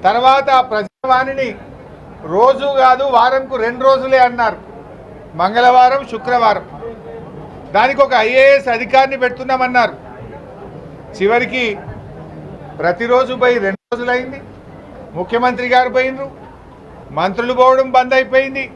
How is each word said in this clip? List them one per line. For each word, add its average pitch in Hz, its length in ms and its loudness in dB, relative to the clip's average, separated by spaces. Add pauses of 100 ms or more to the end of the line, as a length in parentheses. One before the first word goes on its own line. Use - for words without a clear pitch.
తర్వాత 262 420 4 (120)
ఆ - 100 2
ప్రజావాణిని 262 760 -2 (840)
రోజు 262 340 2 (120)
కాదు, 254 240 4 (120)
వారంకు 262 480 2
రెండు 240 240 -4
రోజులే 262 400 4
అన్నారు, 233 300 -2 (840)
మంగళవారం, 247 600 4 (100)
శుక్రవారం. 226 540 0 (1080)
దానికి 262 300 2
ఒక 262 80 -4 (140)
ఐఏఎస్ 269 480 4
అధికారిని 262 480 2
పెడుతున్నామన్నారు. 254 720 0 (1200)
చివరికి 240 460 0 (1160)
ప్రతిరోజు 233 600 0
పోయి 247 140 2 (100)
రెండు 190 140 -6 (100)
రోజులైంది. 247 480 -6 (800)
ముఖ్యమంత్రి 240 560 -2
గారు 254 220 4
పోయినరు, 262 300 -4 (920)
మంత్రులు 240 400 -2
పోవడం 262 260 4 (100)
బంద్ 254 220 2
అయిపోయింది. 262 460 -2 (100)